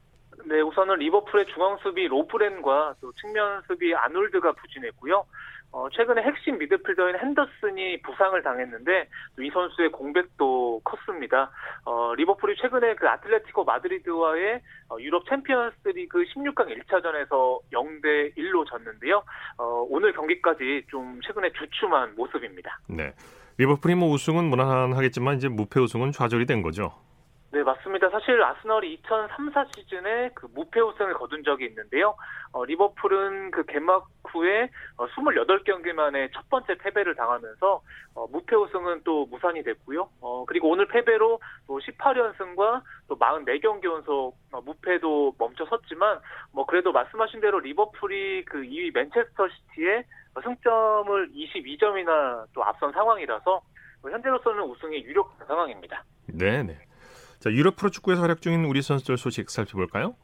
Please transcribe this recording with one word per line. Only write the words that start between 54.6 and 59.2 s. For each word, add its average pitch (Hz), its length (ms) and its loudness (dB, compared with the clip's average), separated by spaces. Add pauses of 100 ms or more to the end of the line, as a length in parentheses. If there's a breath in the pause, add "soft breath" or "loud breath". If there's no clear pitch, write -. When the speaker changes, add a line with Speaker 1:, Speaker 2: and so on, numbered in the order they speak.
Speaker 1:
우승이 151 400 -8
유력한 151 460 -2
상황입니다. 135 560 -4 (220)
Speaker 2:
네, 98 360 0
네. 80 160 -8 (640 loud breath)
자, 110 100 0
유럽 151 260 4
프로축구에서 185 440 0
활약 170 220 2
중인 165 240 2
우리 139 160 2
선수들 131 340 0
소식 117 320 -4